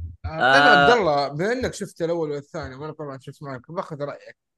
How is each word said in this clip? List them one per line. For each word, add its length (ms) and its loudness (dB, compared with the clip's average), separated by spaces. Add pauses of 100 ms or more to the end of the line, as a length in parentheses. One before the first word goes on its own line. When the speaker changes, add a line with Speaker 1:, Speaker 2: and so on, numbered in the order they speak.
(240)
Speaker 1:
آه، 280 0
طيب، 100 6
Speaker 2:
آه. 200 8
Speaker 1:
عبد 160 6
الله، 300 2
بما 240 -4
إنك 220 -4
شفت 280 -10
الأول 280 -2
والثاني، 440 -10
وأنا 180 -12
طبعا 260 -12
شفت 240 -20
معك، 280 -14
باخذ 320 -10
رأيك. 340 -12 (220)